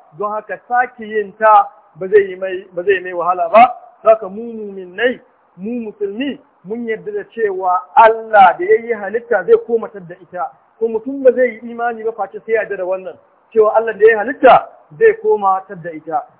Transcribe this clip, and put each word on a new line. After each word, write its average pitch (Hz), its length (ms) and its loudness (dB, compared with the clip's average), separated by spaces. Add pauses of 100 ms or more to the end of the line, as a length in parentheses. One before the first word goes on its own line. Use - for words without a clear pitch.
(180)
don 208 140 -6
haka 214 360 -10
sake 247 380 -2
yin 208 320 -6
ta 214 320 4 (240)
ba 180 140 -10
zai 202 200 4
yi 185 80 -12
mai, 190 380 -8
ba 175 80 -6
zai 190 180 0
mai 185 120 -12
wahala 175 360 -2
ba. 202 140 6 (400)
Don 214 100 6
haka 220 160 -2
mu 202 140 -12 (100)
muminai, 202 680 -8 (360)
mu 190 140 -10 (160)
musulmi, 208 540 -8 (240)
mun 233 240 -10
yarda 208 240 -10
da 202 180 -8
cewa 196 500 -2 (140)
Allah 220 640 6
da 175 60 -6
ya 214 180 4
yi 233 100 -6
halitta 208 540 -4
zai 226 100 6 (100)
komatar 208 420 -6
da 180 120 -18
ita. 175 300 -10 (280)
Ko 226 100 -2
mutum 262 340 -8
ba 254 100 6
zai 247 160 0 (140)
yi 233 80 -14
imani 233 340 -6
ba 220 80 -4
face 202 320 -10
sai 220 80 -8
ya 220 100 0
yarda 196 140 -10
da 185 80 -8
wannan, 180 320 -8 (380)
cewa 214 220 2
Allah 226 180 0
da 196 100 2
ya 226 80 8
yi 220 60 0
halitta 240 500 4 (300)
zai 220 240 4
komatar 196 600 -2
da 170 80 -12
ita. 156 360 -8 (120)